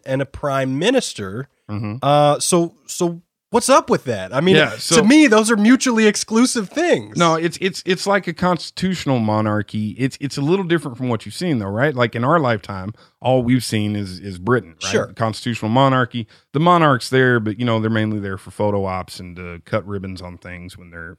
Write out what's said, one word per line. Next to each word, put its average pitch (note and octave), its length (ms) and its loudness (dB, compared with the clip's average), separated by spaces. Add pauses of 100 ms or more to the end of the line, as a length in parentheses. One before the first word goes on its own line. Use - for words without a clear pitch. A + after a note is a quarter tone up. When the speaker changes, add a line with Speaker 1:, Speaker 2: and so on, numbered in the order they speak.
Speaker 1:
and C3 160 -4
a C3+ 40 -4
prime C3+ 540 -4
minister. C3+ 680 -2 (220)
Speaker 2:
Mm-hmm. G#2 320 -6
Speaker 1:
Uh, D3 380 4
so, E3+ 360 0 (120)
so F3 340 -4 (300)
what's A3+ 180 0
up D4 200 4
with G#3 160 2
that? F#2+ 280 -4
I C3+ 80 0
mean, F#3 160 6
Speaker 2:
Yeah, D3 140 4
Speaker 1:
to A2 80 -10
Speaker 2:
so E3 240 4
Speaker 1:
me, D4 220 8
those G#3+ 240 4
are A#3 80 2
mutually A3 480 4
exclusive G#3+ 640 0
things. F#3+ 480 -2
Speaker 2:
No, E3 180 4
it's, E3 240 -4
it's, F#3 260 -6
it's F#3 200 -2
like G3 220 0
a E3+ 60 -6
constitutional F3+ 840 -2
monarchy. G#2+ 800 0
It's, C3 240 -4
it's C#3+ 160 -6
a C#3+ 40 -4
little F3+ 240 0
different D3+ 320 -4
from B2+ 120 -4
what A2+ 160 -4
you've G#2 100 -16
seen, E3+ 220 -2
though, G#2 100 -4
right? B2+ 280 -2
Like, B2 200 0
in A#2 80 -4
our D#3+ 160 2
lifetime, G#2 540 -4 (280)
all B2+ 200 2
we've A#2+ 220 2
seen G#2 320 -2
is, F#2+ 240 -8
is F#2 180 -12
Britain, F2+ 460 -4
right? F#2+ 80 -4
Speaker 1:
Sure. G#2 160 -2
Speaker 2:
The - 80 -18
constitutional A2 560 -4
monarchy. B2+ 560 2 (260)
The C#3 60 -2
monarch's D#3+ 500 4
there, B2+ 300 4
but, G#2 200 -4
you B2 60 -2
know, A2+ 140 2
they're A2 100 0
mainly G#2+ 300 0
there G2 180 -8
for - 140 -16
photo G2+ 340 -2
ops F#2 340 -8
and F2+ 160 -14
to F2 300 -14
cut G#2+ 220 -4
ribbons F#2 340 -10
on F2+ 160 -16
things F2+ 400 -16
when F2 140 -20
they're, E2 280 -16